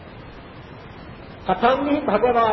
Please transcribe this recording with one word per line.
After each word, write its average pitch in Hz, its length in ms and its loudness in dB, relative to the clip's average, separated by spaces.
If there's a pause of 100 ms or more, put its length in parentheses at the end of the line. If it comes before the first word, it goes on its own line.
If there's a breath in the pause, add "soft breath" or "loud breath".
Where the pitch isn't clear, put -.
(1400)
"කතං 240 400 4
හි 285 160 2
භගවා 226 540 4